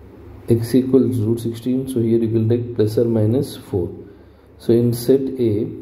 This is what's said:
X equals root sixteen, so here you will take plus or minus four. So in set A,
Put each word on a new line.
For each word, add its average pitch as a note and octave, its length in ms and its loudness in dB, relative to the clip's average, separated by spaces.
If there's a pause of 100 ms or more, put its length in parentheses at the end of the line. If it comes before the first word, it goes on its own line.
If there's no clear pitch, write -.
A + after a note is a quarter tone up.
(480)
X A2+ 280 2
equals B2 420 2
root A2+ 220 0
sixteen, B2+ 480 -4
so A#2 120 -2
here A2+ 200 2
you A2+ 80 -2
will A2 200 0
take A#2 280 -2
plus G#2+ 200 0
or B2 80 4
minus A2+ 520 0
four. F2+ 360 -6 (640)
So - 140 0
in A#2+ 220 4
set C3+ 260 2
A, A#2+ 480 -2 (140)